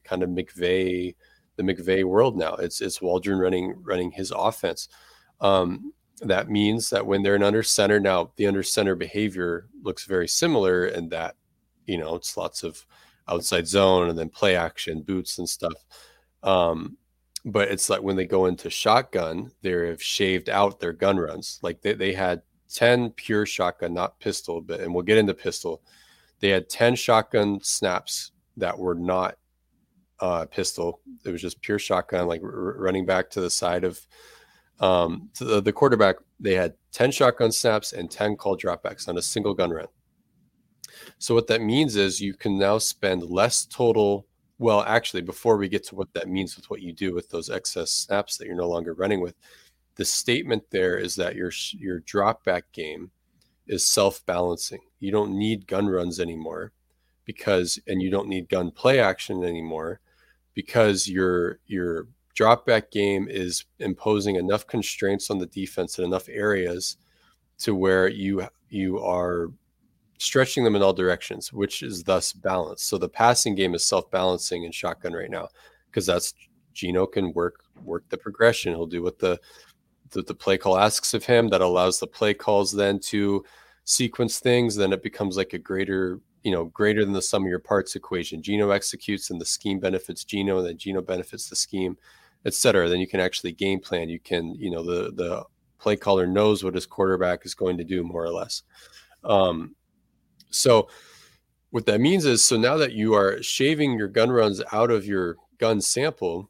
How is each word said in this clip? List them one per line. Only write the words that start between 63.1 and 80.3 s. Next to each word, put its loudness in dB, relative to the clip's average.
is -4
imposing 0
enough -2
constraints -2
on -2
the -4
defense -6
in -2
enough -4
areas -2
to -2
where 4
you, -4
you -2
are -2
stretching 2
them 4
in 4
all 6
directions, -2
which -4
is -10
thus 0
balanced. -4
So -2
the -4
passing 2
game 0
is -2
self-balancing -2
in -10
shotgun -8
right -10
now -8
'cause -4
that's, 0
Geno 0
can -2
work, -4
work -8
the -4
progression. -2
He'll -4
do -6
what -6
the, 0
the, -6
the -10